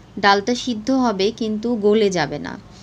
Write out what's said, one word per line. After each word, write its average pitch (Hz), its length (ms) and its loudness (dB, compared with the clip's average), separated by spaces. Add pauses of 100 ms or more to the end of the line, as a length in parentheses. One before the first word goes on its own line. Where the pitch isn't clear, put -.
(180)
ডালটা 202 360 2
সিদ্ধ 240 360 -4
হবে 226 400 0
কিন্তু 220 460 -4
গলে 208 340 2
যাবে 151 280 -2
না। - 200 -12 (240)